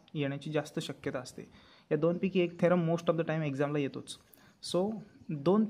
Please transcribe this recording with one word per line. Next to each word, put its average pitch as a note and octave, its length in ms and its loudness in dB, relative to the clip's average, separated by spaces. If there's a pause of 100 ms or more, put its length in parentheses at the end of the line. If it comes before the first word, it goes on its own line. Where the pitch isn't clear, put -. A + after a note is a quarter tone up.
(140)
येण्याची C#3+ 380 -4
जास्त D3+ 280 -2
शक्यता - 400 -6
असते. - 300 -14 (420)
या D#3 60 2
दोनपैकी F3 420 2
एक F3 220 0
थेरम E3+ 280 4
most E3+ 220 0
of E3 80 2
the E3 100 -2
time D#3+ 160 0
एक्झामला C#3+ 340 0
येतोच. C3 380 -6 (560)
So, F#3 160 0 (400)
दोन E3+ 400 4